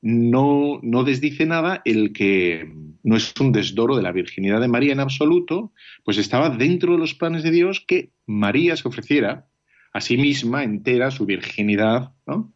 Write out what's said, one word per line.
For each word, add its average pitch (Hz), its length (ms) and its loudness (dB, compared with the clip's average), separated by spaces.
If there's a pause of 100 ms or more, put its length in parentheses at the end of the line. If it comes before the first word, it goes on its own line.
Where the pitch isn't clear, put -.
no, 131 800 2
no 120 220 0
desdice 143 420 0
nada 165 380 -2
el 107 300 2
que 87 580 0 (320)
no 110 140 4
es - 240 -4
un 135 100 4
desdoro 110 460 0
de 104 60 0
la 90 100 -4
virginidad 95 480 -2
de 123 80 0
María 135 240 2
en 139 80 -2
absoluto, 160 720 0 (320)
pues 104 120 -2
estaba 120 320 0
dentro 170 440 2
de 170 60 4
los 160 160 -4
planes 165 280 -4
de 165 80 0
Dios 175 340 2
que - 260 -2 (140)
María 117 520 0
se - 100 -8
ofreciera 120 580 -2 (460)
a 101 80 -8
sí 120 180 -2
misma 135 460 0
entera 120 480 0
su 123 140 -4
virginidad, 107 880 -2 (120)
¿no? 190 300 -6